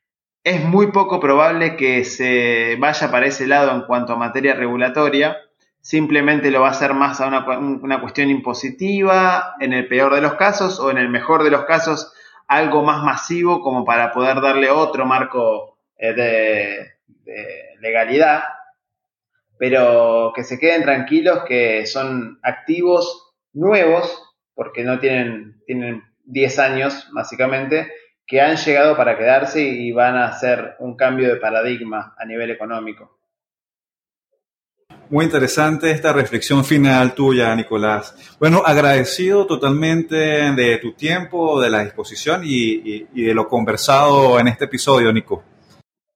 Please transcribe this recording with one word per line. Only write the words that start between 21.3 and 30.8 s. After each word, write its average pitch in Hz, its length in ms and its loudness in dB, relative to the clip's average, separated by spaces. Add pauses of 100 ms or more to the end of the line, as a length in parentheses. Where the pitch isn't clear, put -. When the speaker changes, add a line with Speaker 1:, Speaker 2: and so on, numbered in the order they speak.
Speaker 1:
que 113 380 0
son 127 560 -8
activos 170 920 -2 (200)
nuevos, 175 680 0 (320)
porque 120 300 -8
no 127 160 -4
tienen, 117 640 -4
tienen 120 360 -8 (200)
diez 135 360 -2
años, 135 560 -2
básicamente, 135 760 -4 (360)
que 131 140 2
han 156 160 4
llegado 147 400 2
para 117 220 2
quedarse 131 420 2
y 120 320 -4
van 123 240 2
a 123 120 0
hacer 117 500 -4
un 123 180 -12